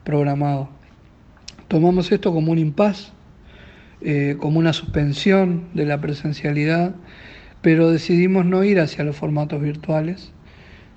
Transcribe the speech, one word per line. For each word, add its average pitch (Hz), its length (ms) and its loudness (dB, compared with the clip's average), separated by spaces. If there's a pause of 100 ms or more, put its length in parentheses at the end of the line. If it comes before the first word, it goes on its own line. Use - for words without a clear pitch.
programado. 143 680 -2 (1000)
Tomamos 180 420 2
esto 196 220 0
como 160 200 0
un 165 60 2
impas, 185 540 -2 (880)
eh, 143 400 -2
como 151 180 0
una 165 140 2
suspensión 170 1040 0
de 160 100 -2
la 147 160 -2
presencialidad, 151 920 -2 (680)
pero 165 300 4
decidimos 180 560 2
no 185 180 2
ir 202 160 4
hacia 151 240 -2
los 147 120 -4
formatos 147 440 -4
virtuales 156 720 -4 (640)